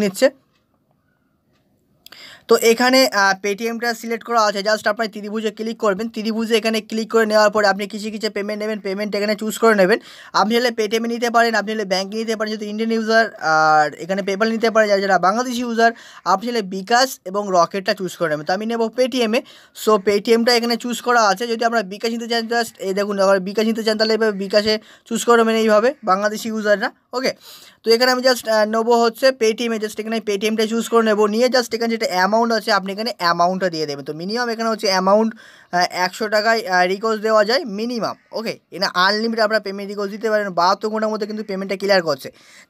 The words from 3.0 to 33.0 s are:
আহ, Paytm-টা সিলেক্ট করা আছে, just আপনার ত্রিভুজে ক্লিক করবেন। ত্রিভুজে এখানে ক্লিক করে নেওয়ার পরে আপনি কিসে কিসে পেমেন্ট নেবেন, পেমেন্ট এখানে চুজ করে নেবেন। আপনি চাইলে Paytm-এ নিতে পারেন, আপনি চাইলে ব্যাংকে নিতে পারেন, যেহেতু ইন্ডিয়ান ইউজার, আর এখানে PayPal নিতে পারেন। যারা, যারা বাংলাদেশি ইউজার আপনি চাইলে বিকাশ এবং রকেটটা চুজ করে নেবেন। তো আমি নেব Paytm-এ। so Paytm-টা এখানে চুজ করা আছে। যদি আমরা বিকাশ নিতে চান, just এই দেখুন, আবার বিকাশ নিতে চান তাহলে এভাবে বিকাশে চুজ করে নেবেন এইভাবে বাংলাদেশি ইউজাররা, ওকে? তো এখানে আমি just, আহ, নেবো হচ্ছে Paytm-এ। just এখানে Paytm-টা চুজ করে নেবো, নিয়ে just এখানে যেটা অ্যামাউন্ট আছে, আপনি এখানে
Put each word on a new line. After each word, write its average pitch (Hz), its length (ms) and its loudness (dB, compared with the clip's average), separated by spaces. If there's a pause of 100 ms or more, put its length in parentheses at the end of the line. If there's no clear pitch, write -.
আহ, 196 120 4 (100)
Paytm-টা 226 460 -4 (120)
সিলেক্ট 226 280 -8
করা 233 180 2
আছে, 202 200 -2
just 214 240 0
আপনার 220 220 -4
ত্রিভুজে 214 460 -6
ক্লিক 220 260 -8
করবেন। 208 300 -2
ত্রিভুজে 220 460 -2
এখানে 220 280 -2
ক্লিক 220 240 -6
করে 226 180 4
নেওয়ার 214 240 6
পরে 208 180 4
আপনি 202 180 -6
কিসে 214 220 -10
কিসে 214 160 -6
পেমেন্ট 208 340 -6
নেবেন, 214 220 -4
পেমেন্ট 202 340 -4
এখানে 208 220 -2
চুজ 214 220 -6
করে 226 180 4
নেবেন। 185 180 4 (400)
আপনি 202 160 2
চাইলে 240 220 2
Paytm-এ 226 360 -2
নিতে 240 220 -2
পারেন, 233 240 4
আপনি 202 120 -4
চাইলে 220 140 -4
ব্যাংকে 190 360 -4
নিতে 220 160 -4
পারেন, 214 140 -4
যেহেতু 214 200 -8
ইন্ডিয়ান 226 260 -4
ইউজার, 226 280 2 (140)
আর 156 480 4 (160)
এখানে 190 240 -4
PayPal 202 280 0
নিতে 226 180 0
পারেন। 220 160 4
যারা, 196 160 4
যারা 190 120 4 (100)
বাংলাদেশি 240 400 0
ইউজার 226 240 2 (420)
আপনি 220 140 0
চাইলে 240 140 -2
বিকাশ 202 580 0 (100)
এবং 202 140 -4 (140)
রকেটটা 190 420 0
চুজ 180 200 -6
করে 170 120 0
নেবেন। 151 180 -4
তো 185 80 0
আমি 214 140 -8
নেব 233 100 -2 (160)
Paytm-এ। 247 420 0 (440)
so 214 80 2 (160)
Paytm-টা 226 520 2
এখানে 233 240 -2
চুজ 240 140 -4 (100)
করা 240 140 4 (100)
আছে। 220 200 -4
যদি 226 180 -2
আমরা 233 120 0 (120)
বিকাশ 208 220 -6
নিতে 233 160 -8
চান, 233 120 0 (100)
just 233 200 -2 (140)
এই 190 60 -2
দেখুন, 202 220 -2 (100)
আবার 196 120 6 (120)
বিকাশ 214 220 0
নিতে 220 160 -4
চান 220 120 2
তাহলে 220 180 2
এভাবে 214 260 0
বিকাশে 208 300 2 (340)
চুজ 226 200 -4
করে 233 140 8
নেবেন 226 220 2
এইভাবে 220 260 4 (220)
বাংলাদেশি 208 420 -2
ইউজাররা, 214 360 0 (280)
ওকে? 254 140 -2 (520)
তো - 120 -4
এখানে 254 180 4
আমি 254 140 0
just, 247 260 2
আহ, 214 200 4
নেবো 226 200 2 (100)
হচ্ছে 233 240 2 (140)
Paytm-এ। 226 420 0
just 214 180 -8
এখানে 220 160 -6 (100)
Paytm-টা 214 440 0
চুজ 226 200 0
করে 226 180 4
নেবো, 208 140 4 (100)
নিয়ে 240 220 2
just 240 200 0
এখানে 233 200 -2
যেটা 220 100 -4
অ্যামাউন্ট 214 480 2
আছে, 220 180 -2
আপনি 196 220 0
এখানে 220 240 -6